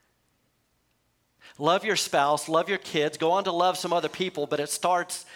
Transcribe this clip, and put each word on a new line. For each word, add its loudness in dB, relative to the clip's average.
Love 4
your 0
spouse, 0
love 2
your 0
kids, -2
go 0
on 2
to 0
love 2
some -6
other 0
people, -6
but -2
it -4
starts -2